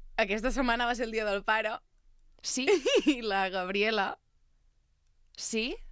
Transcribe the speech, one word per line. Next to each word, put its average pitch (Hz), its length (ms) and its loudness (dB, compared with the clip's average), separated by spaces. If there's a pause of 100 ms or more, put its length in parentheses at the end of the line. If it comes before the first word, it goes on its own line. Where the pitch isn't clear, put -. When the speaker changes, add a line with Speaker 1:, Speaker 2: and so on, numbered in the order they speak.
(160)
Speaker 1:
Aquesta 214 360 0
setmana 240 360 0
va 247 60 0
ser 233 120 -4
el 220 60 -6
dia 220 120 -2
del 202 200 -2
pare. 220 320 0 (640)
Speaker 2:
Sí? 262 240 -4 (260)
Speaker 1:
<laughs> 466 140 4
I 262 160 4
la 196 260 0
Gabriela, 196 720 0 (1160)
Speaker 2:
Sí? 233 380 -4 (180)